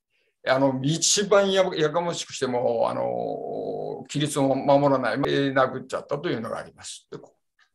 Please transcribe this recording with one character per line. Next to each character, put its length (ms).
あ 140
の、 200
一 440
番 260
や-、 240
や 160
か 100
ま 140
し 100
く 80
し 60
て 80
も、 420
あ 60
の、 1120
規 120
律 180
を 160
守 400
ら 60
な 140
い、 0
え 240
ー、 20
殴 300
っ 40
ち 80
ゃ 60
っ 80
た 100
と 120
い 40
う 60
の 80
が 100
あ 40
り 100
ま 120
す。 260
で、 80
こ-、 160